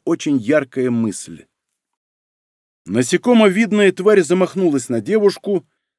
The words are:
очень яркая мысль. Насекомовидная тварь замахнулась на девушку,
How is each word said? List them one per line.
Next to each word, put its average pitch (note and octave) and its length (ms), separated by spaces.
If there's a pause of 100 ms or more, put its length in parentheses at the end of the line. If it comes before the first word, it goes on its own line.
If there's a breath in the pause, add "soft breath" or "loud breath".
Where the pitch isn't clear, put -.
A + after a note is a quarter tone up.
очень D#3+ 320
яркая B2+ 540
мысль. G#2 540 (1400)
Насекомовидная G3+ 1080
тварь G3 300
замахнулась E3+ 680
на - 120
девушку, G3+ 640 (340)